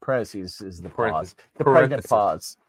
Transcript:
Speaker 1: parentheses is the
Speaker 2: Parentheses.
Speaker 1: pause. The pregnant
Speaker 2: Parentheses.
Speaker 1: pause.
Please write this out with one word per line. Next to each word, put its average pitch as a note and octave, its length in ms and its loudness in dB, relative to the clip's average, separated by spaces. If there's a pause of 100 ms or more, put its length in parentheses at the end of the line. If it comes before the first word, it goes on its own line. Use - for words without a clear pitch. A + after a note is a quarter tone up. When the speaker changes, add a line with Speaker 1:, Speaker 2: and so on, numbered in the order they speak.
Speaker 1:
parentheses G#2 600 -6
is F#2 200 -14
the F2+ 60 -16
Speaker 2:
Parentheses. F2+ 460 -4
Speaker 1:
pause. - 120 -20 (120)
The B2+ 80 -4
pregnant C3+ 240 6
Speaker 2:
Parentheses. - 200 -6
Speaker 1:
pause. G2+ 480 0 (120)